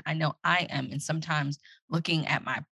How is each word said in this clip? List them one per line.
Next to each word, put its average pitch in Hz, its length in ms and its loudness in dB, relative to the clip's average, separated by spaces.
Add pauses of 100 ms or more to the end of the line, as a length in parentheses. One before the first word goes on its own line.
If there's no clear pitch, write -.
I 151 80 -2
know 156 300 2
I 170 260 4
am. 131 220 -2
And 143 100 -4
sometimes 156 580 -2 (300)
looking 165 380 0
at - 180 0
my 147 180 -2 (120)